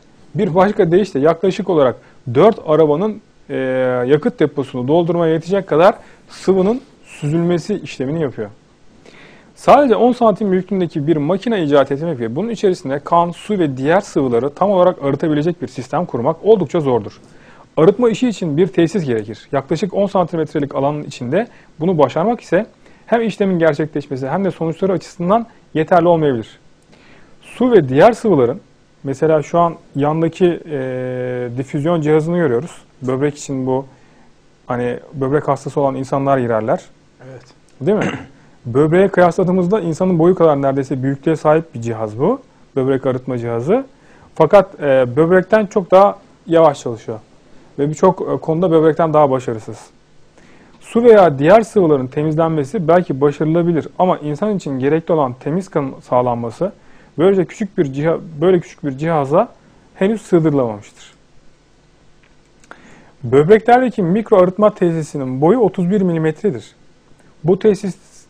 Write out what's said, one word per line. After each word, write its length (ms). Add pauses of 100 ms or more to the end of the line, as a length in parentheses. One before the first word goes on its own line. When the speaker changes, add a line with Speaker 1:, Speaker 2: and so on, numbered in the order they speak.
(360)
Speaker 1:
bir 200
başka 360
deyişle 280
yaklaşık 500
olarak 260 (380)
dört 340
arabanın, 540 (280)
e, 80 (500)
yakıt 320
deposunu 480
doldurmaya 460
yetecek 340
kadar 280 (340)
sıvının 520 (240)
süzülmesi 720
işlemini 460
yapıyor. 280 (1120)
Sadece 340
on 160
santim 400
büyüklüğündeki 560
bir 100
makine 460
icat 280
etmek 280
ve 160
bunun 140
içerisinde 500
kan, 320
su 280
ve 180
diğer 240
sıvıları 520
tam 180
olarak 320
arıtabilecek 580
bir 60
sistem 380
kurmak 400
oldukça 340
zordur. 400 (580)
Arıtma 320
işi 180
için 300
bir 100
tesis 380
gerekir. 460
Yaklaşık 420
on 140
santimetrelik 680
alanın 280
içinde 440 (320)
bunu 180
başarmak 440
ise 240 (400)
hem 160
işlemin 380
gerçekleşmesi 720
hem 160
de 60
sonuçları 400
açısından 560 (260)
yeterli 340
olmayabilir. 520 (800)
Su 300
ve 180
diğer 220
sıvıların, 500 (420)
mesela 400
şu 160
an 160 (200)
yandaki, 720
e, 880
difüzyon 440
cihazını 360
görüyoruz. 440 (200)
Böbrek 360
için 280
bu, 200 (800)
hani 320 (140)
böbrek 340
hastası 340
olan 140
insanlar 420
girerler. 480 (440)
Speaker 2:
Evet. 140 (380)
Speaker 1:
Değil 160
mi? 280
<clears throat> 60 (340)
Böbreğe 420
kıyasladığımızda 720
insanın 380
boyu 160
kadar 260
neredeyse 420
büyüklüğe 320
sahip 400
bir 60
cihaz 380
bu. 220 (340)
Böbrek 300
arıtma 320
cihazı. 480 (500)
Fakat, 460
e, 340
böbrekten 500
çok 260
daha 260 (300)
yavaş 320
çalışıyor. 400 (600)
Ve 100
birçok, 320
e, 160
konuda 340
böbrekten 420
daha 180
başarısız. 460 (1040)
Su 220
veya 360
diğer 220
sıvıların 460
temizlenmesi 800
belki 340
başarılabilir 640 (120)
ama 180
insan 380
için 240
gerekli 320
olan 280
temiz 300
kanın 320
sağlanması 720 (460)
böylece 280
küçük 320
bir 160
ciha-, 260 (220)
böyle 180
küçük 240
bir 140
cihaza 520 (460)
henüz 260
sığdırılamamıştır. 920 (2000)
Böbreklerdeki 800
mikro 340
arıtma 360
tesisinin 680
boyu 180
otuz 300
bir 120
milimetredir. 760 (680)
Bu 160
tesis 500 (200)